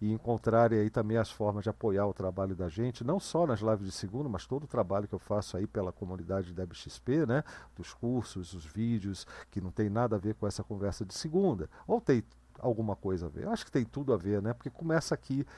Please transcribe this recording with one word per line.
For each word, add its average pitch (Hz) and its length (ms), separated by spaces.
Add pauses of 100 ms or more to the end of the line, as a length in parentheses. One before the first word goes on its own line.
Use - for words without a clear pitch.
e 107 100
encontrarem 113 680
aí 107 100
também 110 260
as 110 140
formas 104 340
de 110 60
apoiar 101 360
o 98 60
trabalho 95 420
da 87 140
gente, 113 340
não 156 160
só 170 280
nas 113 140
lives 107 260
de 95 60
segunda, 120 360
mas 98 180
todo 143 180
o 139 40
trabalho 101 400
que - 60
eu 92 40
faço - 380
aí 98 100
pela 92 260
comunidade 90 600
da 90 220
X - 240
P, 147 260
né? 131 180 (320)
Dos - 200
cursos, 104 580
os 82 140
vídeos, 101 600 (240)
que - 80
não 90 120
tem 107 180
nada 113 280
a - 20
ver 107 160
com 107 120
essa 101 160
conversa 98 440
de 92 80
segunda. 156 560 (160)
Ou 226 160
tem 123 200 (360)
alguma 110 360
coisa 92 300
a 82 60
ver? 78 140
Eu 202 60
acho 233 140
que - 80
tem 123 140
tudo 135 260
a 101 60
ver, 98 240
né? 110 100
Porque 120 160
começa 160 460
aqui, 139 320 (120)